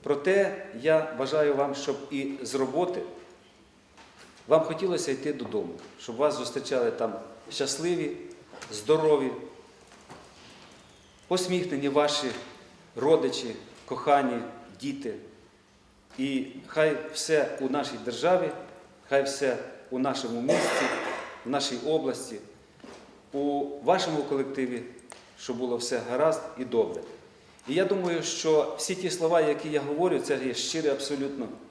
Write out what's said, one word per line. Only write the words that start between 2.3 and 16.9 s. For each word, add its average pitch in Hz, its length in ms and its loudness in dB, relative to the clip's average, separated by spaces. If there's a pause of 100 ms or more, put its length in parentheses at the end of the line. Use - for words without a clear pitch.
з 127 140 -6
роботи 139 460 0 (1500)
вам 156 160 6
хотілося 160 480 -2
йти 139 220 -2
додому, 107 400 -4 (260)
щоб 117 160 -10
вас 143 220 2
зустрічали 123 540 0
там 107 220 -2 (380)
щасливі, 156 680 -2 (540)
здорові, 147 600 4 (2000)
посміхнені 175 640 0
ваші 143 380 4 (680)
родичі, 127 600 2 (300)
кохані, 127 560 2 (400)
діти. 131 320 -6 (1040)
І 135 280 0 (220)
хай 156 300 4 (160)